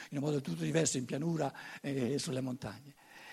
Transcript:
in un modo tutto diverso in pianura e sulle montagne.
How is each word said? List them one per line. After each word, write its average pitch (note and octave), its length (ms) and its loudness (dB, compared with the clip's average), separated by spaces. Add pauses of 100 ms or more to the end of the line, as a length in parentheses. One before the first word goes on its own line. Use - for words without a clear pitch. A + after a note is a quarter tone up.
(100)
in C#3+ 60 -4
un C#3 80 0
modo D3 160 2
tutto E3 220 -4
diverso D#3 340 4
in B2+ 80 0
pianura D3+ 480 2 (300)
e C3+ 360 2
sulle C3 220 0
montagne. B2+ 540 -4 (380)